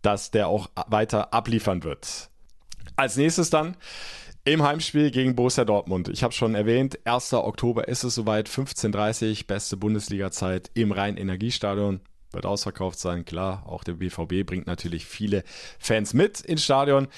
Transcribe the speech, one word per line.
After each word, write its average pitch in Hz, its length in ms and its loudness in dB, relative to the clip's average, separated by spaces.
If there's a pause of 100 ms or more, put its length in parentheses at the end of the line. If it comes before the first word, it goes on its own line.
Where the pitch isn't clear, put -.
dass 101 320 0
der 101 160 4
auch 101 260 0
a-, 85 140 -6
weiter 107 440 2
abliefern 104 520 0
wird. - 460 -10 (640)
Als 131 200 2
nächstes 160 340 4
dann 160 260 0 (680)
im 151 200 6
Heimspiel 147 480 2
gegen 127 240 2
Borussia 123 280 4
Dortmund. 95 440 2
Ich - 160 -2
habe 117 100 0
schon 113 220 2
erwähnt, 117 480 2
erster 123 400 2
Oktober 113 420 0
ist - 160 -2
es 120 140 -2
soweit, 107 320 0
fünfzehn 131 420 -2
dreißig, 107 560 -2
beste 101 300 -4
Bundesliga-Zeit 98 960 -2
im 113 160 2
Rhein-Energiestadion. 98 1120 -2 (320)
Wird - 140 -6
ausverkauft 95 520 -4
sein, 87 280 -4
klar. 95 400 -4
Auch - 180 -10
der 87 80 -6
B 87 160 -4
V 85 160 -4
B 90 180 0
bringt 90 240 -4
natürlich 85 380 -6
viele 101 400 -2 (340)
Fans 110 360 0
mit 160 260 4
ins 156 240 -2
Stadion. 139 420 4 (120)